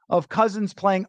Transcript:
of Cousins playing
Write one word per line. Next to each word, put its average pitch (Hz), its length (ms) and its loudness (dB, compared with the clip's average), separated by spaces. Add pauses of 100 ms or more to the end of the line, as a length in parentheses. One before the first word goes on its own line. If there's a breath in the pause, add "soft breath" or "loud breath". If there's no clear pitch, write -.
(100)
of 175 180 0
Cousins 214 460 0
playing 190 340 0